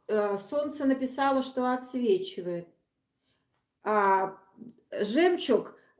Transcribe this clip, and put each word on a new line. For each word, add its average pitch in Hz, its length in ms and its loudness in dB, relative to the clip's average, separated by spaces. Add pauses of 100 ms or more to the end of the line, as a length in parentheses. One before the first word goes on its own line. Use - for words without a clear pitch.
Э, 208 300 0
солнце 294 480 -4
написало, 262 560 0
что 254 300 -2
отсвечивает. 185 960 -2 (1160)
А, 196 540 2 (540)
жемчуг, 247 840 2 (240)